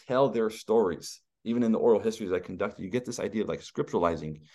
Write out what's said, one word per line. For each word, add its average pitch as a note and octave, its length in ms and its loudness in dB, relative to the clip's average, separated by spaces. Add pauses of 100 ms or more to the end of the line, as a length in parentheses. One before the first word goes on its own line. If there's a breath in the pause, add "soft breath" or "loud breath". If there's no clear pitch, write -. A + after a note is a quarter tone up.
tell C3 200 4
their A2 220 0
stories, - 680 0 (240)
even A#2 180 0
in A2+ 80 4
the A2 80 4
oral G#2+ 220 6
histories G#2+ 320 -2
I F#2 80 0
conducted, F#2+ 420 -6
you F#2 80 -8
get F#2 140 -2
this A#2+ 160 -8
idea G#2+ 220 -2
of, D#2+ 60 -2
like, D#2+ 120 -4
scripturalizing. D#2+ 800 -2 (140 soft breath)